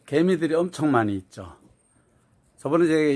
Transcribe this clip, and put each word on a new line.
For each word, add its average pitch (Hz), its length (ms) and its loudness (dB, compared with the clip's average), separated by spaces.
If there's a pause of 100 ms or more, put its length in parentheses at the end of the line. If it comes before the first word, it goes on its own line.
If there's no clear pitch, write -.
개미들이 160 500 0
엄청 165 360 -2
많이 107 260 0
있죠. 92 360 -16 (1040)
저번에 165 300 0
제가 156 280 2